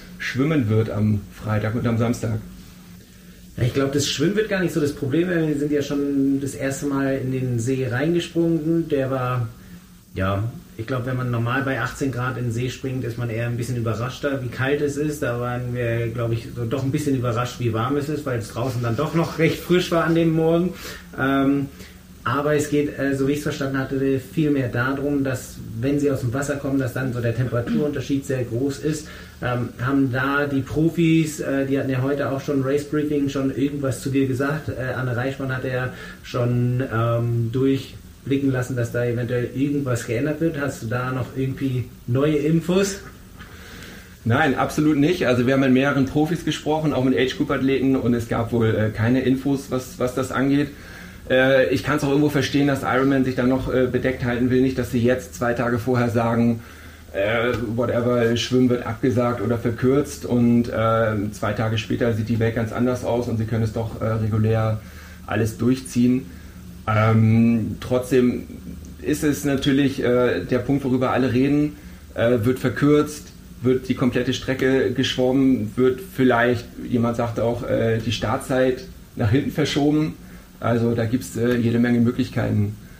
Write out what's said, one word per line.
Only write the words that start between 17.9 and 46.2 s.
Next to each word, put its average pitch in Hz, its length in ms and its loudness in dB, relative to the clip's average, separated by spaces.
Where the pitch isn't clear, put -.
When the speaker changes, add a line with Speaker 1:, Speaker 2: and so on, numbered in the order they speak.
Speaker 2:
es 143 120 -2
ist, 147 160 -4
weil 123 140 -2
es 107 100 -6
draußen 120 340 -4
dann 117 140 0
doch 156 180 -2
noch 165 240 0
recht 156 220 2
frisch 180 300 2
war 165 140 2
an 165 100 2
dem 165 180 4
Morgen. 165 400 4
Ähm, 139 480 2
aber 143 300 2
es 147 160 0
geht, 147 280 0
äh, 135 160 0
so 135 140 0
wie 143 40 2
ich's 147 100 -2
verstanden 135 360 -2
hatte, 135 400 0
viel 151 320 0
mehr 135 180 2
darum, 135 560 -2
dass, 123 320 -6
wenn 139 200 0
sie 143 100 2
aus 131 100 0
dem 117 120 -2
Wasser 139 240 -2
kommen, 135 220 -2
dass 127 160 -2
dann 127 180 -4
so 120 80 -4
der 117 160 0
Temperaturunterschied 131 880 -2
sehr 123 200 -2
groß 135 340 -2
ist. 151 300 -4
Ähm, 120 280 -2
haben 135 260 2
da 139 360 0
die 135 140 0
Profis, 160 800 2
äh, 135 260 -2
die 135 120 0
hatten 131 120 -2
ja 127 100 0
heute 139 300 0
auch 135 100 -2
schon 139 220 0
Race 143 220 0
Briefing, 147 440 0
schon 135 260 0
irgendwas 135 460 -2
zu - 80 -4
dir 135 180 2
gesagt. 139 420 -2
Äh, 127 260 -6
Anne 127 220 -2
Reichmann 131 380 -4
hatte 127 140 -4
ja 127 240 -2
schon, 123 580 0
ähm, 117 560 0
durchblicken 135 1040 0
lassen, 127 240 -2
dass 113 160 -2
da 120 120 0
eventuell 120 520 -2
irgendwas 135 500 0
geändert 147 340 -2
wird. 151 200 0
Hast 139 240 -4
du - 20 -4
da 123 240 -4
noch 131 260 -4
irgendwie 131 500 -2
neue 143 300 2
Infos? 165 640 2
Speaker 1:
Nein, 139 300 4
absolut 151 420 2
nicht. 165 300 2
Also 120 180 4
wir 131 100 4
haben 135 80 4
mit 131 100 4
mehreren 135 340 4
Profis 156 380 0